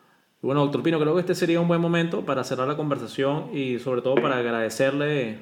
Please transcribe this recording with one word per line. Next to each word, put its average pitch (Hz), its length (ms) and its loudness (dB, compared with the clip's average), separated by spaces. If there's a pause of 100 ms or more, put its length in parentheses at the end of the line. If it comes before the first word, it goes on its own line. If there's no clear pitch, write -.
(420)
Bueno, 139 180 2
doctor 143 220 2
Pino, 165 180 2
creo 151 140 2
que 180 60 2
este 180 140 0
sería 170 260 2
un 170 60 2
buen 170 140 2
momento 170 440 0
para 127 200 -2
cerrar 127 240 -2
la 147 80 -2
conversación 139 760 -2
y 127 280 -2
sobre 123 200 -2
todo 131 140 2
para 139 220 2
agradecerle 120 1040 0